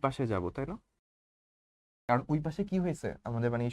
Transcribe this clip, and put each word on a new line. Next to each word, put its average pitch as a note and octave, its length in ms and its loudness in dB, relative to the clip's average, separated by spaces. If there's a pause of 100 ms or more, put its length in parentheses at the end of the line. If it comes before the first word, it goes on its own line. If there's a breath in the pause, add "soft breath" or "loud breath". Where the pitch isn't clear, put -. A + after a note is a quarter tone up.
পাশে C3+ 280 2
যাব, F#2 120 2 (120)
তাই C3+ 140 -4
না? G#3 60 -8 (1300)
কারণ B2 140 4 (100)
ওই D3+ 140 4
পাশে D#3+ 240 -2
কি F#3 140 2
হয়েছে? D#3+ 240 -2 (200)
আমাদের A#2 260 0
মানে A#2+ 180 0